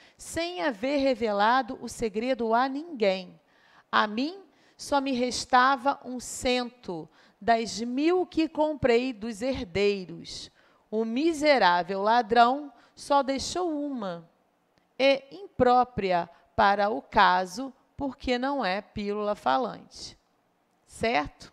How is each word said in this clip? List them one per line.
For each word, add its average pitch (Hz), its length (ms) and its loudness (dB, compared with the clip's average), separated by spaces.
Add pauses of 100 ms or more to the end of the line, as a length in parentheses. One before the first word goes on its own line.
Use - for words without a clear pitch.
(180)
sem 349 440 -6
haver 269 380 -2
revelado 233 840 0
o 240 80 -10
segredo 226 640 -2
a 262 160 2
ninguém. 214 680 -2 (540)
A 220 160 2
mim 277 320 -4 (360)
só - 240 -2
me 269 140 -2
restava 254 920 2
um 247 160 -10
cento 233 880 -6 (320)
das 208 400 0
mil 294 460 0
que 320 240 -2
comprei 262 640 0
dos 208 280 -12
herdeiros. 196 1080 -4 (400)
O 220 140 -2
miserável 226 960 2
ladrão 240 680 2 (220)
só 277 300 2
deixou 311 480 -4
uma, 226 580 -8 (680)
e 269 320 4
imprópria 247 1000 2 (260)
para 202 340 4
o 262 120 -4
caso, 190 720 2 (240)
porque 254 400 -4
não 269 260 -4
é 190 180 -2
pílula 208 540 -4
falante." 226 840 -4 (680)
Certo? - 680 -4